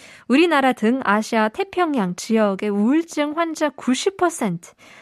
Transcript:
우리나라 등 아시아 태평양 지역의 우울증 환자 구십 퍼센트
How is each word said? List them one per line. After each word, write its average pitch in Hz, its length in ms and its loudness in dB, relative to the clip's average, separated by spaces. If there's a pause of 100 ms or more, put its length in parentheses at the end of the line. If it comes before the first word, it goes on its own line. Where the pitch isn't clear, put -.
(280)
우리나라 277 460 4
등 247 300 0
아시아 220 460 0
태평양 302 680 -2
지역의 214 540 0
우울증 294 680 0
환자 320 320 -2
구십 269 480 -2
퍼센트 233 540 -2 (300)